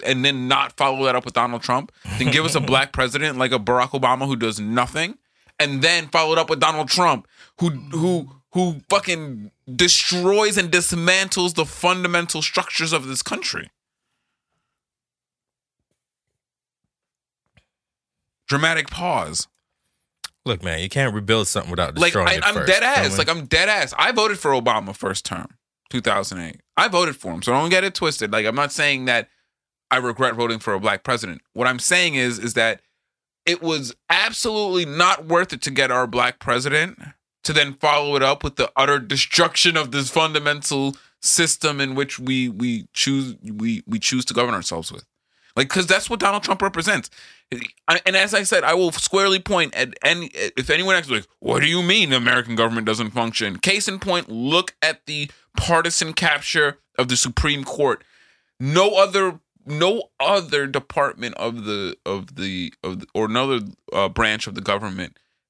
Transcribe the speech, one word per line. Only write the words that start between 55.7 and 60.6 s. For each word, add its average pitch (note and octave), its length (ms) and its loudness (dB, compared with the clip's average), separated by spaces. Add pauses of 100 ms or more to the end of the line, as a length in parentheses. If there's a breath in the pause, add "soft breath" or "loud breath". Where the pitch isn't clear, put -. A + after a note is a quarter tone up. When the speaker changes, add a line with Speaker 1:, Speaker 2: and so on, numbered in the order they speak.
Speaker 1:
capture D3+ 640 0 (180)
of B2+ 120 0
the B2 80 2
Supreme C#3+ 480 0
Court. C3+ 400 -2 (560 soft breath)
No F3 340 2
other, F#3+ 460 2 (260)
no E3+ 380 0 (160)
other D3 480 0